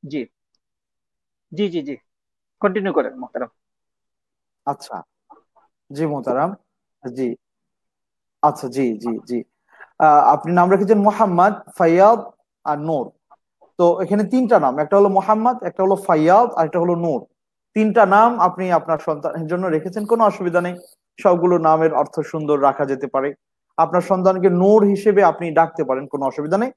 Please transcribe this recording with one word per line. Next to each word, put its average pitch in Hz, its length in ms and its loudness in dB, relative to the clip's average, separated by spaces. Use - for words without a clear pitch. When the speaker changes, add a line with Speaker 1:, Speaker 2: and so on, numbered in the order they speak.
Speaker 1:
জি, 135 180 -8
জি, 196 160 -4
জি, 170 120 -6
জি, - 140 -12
continue 196 340 -2
করেন 180 240 -4
মোহতারাম। - 320 -12
Speaker 2:
আচ্ছা, 123 380 -10
জি 147 140 -4
মোহতারাম, 143 500 -4
জি, 120 220 -6
আচ্ছা, 147 260 -2
জি, 123 300 -2
জি, 113 300 -6
জি। 120 160 -6
আহ, 147 260 6
আপনি 151 280 2
নাম 175 180 4
রেখেছেন 202 280 2
মোহাম্মদ, 202 540 2
ফাইয়াদ 190 420 4
আর 147 160 -4
নূর। 151 300 -6
তো 170 240 2
এখানে 202 220 -2
তিনটা 233 360 2
নাম, 139 200 0
একটা 151 180 0
হলো 202 120 4
মোহাম্মদ, 214 540 0
একটা 185 200 -4
হলো 190 120 2
ফাইয়াদ, 185 560 2
আর 165 140 -2
একটা 156 140 -4
হলো 175 160 0
নূর। 165 260 -4
তিনটা 214 320 2
নাম 214 340 4
আপনি 180 320 0
আপনার 160 260 0
সন্তানের 156 500 -6
জন্য 180 200 -4
রেখেছেন, 180 380 -4
কোনো 226 200 2
অসুবিধা 180 360 0
নেই, 180 140 -6
সবগুলো 180 380 2
নামের 160 360 2
অর্থ 139 260 -4
সুন্দর 147 440 -4
রাখা 139 220 0
যেতে 135 220 -6
পারে। 139 260 -4
আপনার 165 240 0
সন্তানকে 185 480 0
নূর 196 340 4
হিসেবে 202 400 2
আপনি 170 280 0
ডাকতে 160 320 0
পারেন, 131 240 -4
কোনো 139 180 -6
অসুবিধা 151 320 -4
নেই। 254 200 -2